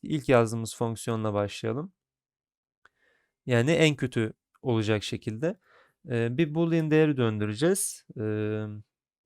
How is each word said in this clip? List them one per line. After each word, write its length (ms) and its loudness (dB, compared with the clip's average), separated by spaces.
ilk 260 -4
yazdığımız 480 4
fonksiyonla 580 -4
başlayalım. 580 -4
Yani 240 4
en 260 4
kötü 360 -2
olacak 420 0
şekilde. 520 -6
Ee, 280 -2
bir 160 0
boolean 360 0
değeri 260 4
döndüreceğiz. 880 0
Ee, 440 -4